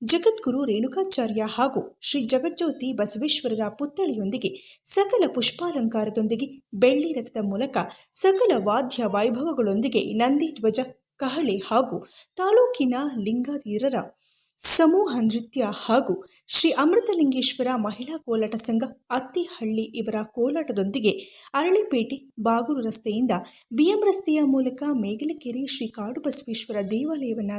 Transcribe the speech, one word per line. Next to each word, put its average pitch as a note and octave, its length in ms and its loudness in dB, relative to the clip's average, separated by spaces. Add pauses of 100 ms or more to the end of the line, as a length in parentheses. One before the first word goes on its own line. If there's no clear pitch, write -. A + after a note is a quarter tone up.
ಜಗದ್ಗುರು C#4+ 600 2
ರೇಣುಕಾಚಾರ್ಯ A#3 800 0
ಹಾಗೂ - 580 -4
ಶ್ರೀ C#4+ 200 2
ಜಗಜ್ಯೋತಿ C4 760 0
ಬಸವೇಶ್ವರರ A3 720 0
ಪುತ್ಥಳಿಯೊಂದಿಗೆ A3+ 1160 -6
ಸಕಲ G4 400 4 (100)
ಪುಷ್ಪಾಲಂಕಾರದೊಂದಿಗೆ A3+ 1300 -2 (120)
ಬೆಳ್ಳಿ C#4+ 380 0
ರಥದ A#3 280 -8
ಮೂಲಕ G#3 360 -6 (360)
ಸಕಲ F#4+ 400 4 (120)
ವಾದ್ಯ A#3 400 -2
ವೈಭವಗಳೊಂದಿಗೆ A3+ 960 -2
ನಂದಿ C#4 520 0
ಧ್ವಜ, A3 280 2 (360)
ಕಹಳೆ C4 400 -2
ಹಾಗೂ A3+ 500 -2 (300)
ತಾಲೂಕಿನ G4 580 2 (240)
ಲಿಂಗಾಧೀರರ B3 760 -4 (680)
ಸಮೂಹ E4 600 8
ನೃತ್ಯ A3+ 460 -2 (180)
ಹಾಗೂ B3+ 400 0 (220)
ಶ್ರೀ - 240 8
ಅಮೃತಲಿಂಗೇಶ್ವರ D4+ 1040 2
ಮಹಿಳಾ B3 440 -6
ಕೋಲಾಟ A3 360 -4
ಸಂಘ A3+ 280 6 (280)
ಅತ್ತಿಹಳ್ಳಿ A#3 880 -6
ಇವರ A3 240 -6
ಕೋಲಾಟದೊಂದಿಗೆ A#3 880 -2 (440)
ಅರಳಿಪೇಟೆ D#4 840 -2
ಬಾಗೂರು A#3+ 400 -2
ರಸ್ತೆಯಿಂದ A3 500 0 (440)
ಬಿ D4+ 160 2
ಎಂ G#4+ 140 -2
ರಸ್ತೆಯ D#4 380 2
ಮೂಲಕ C4 400 -2 (100)
ಮೇಗಲಕೆರೆ B3 720 -8
ಶ್ರೀ B3 200 2
ಕಾಡು A3+ 340 -10
ಬಸವೇಶ್ವರ A3+ 600 2
ದೇವಾಲಯವನ್ನ A3+ 800 -6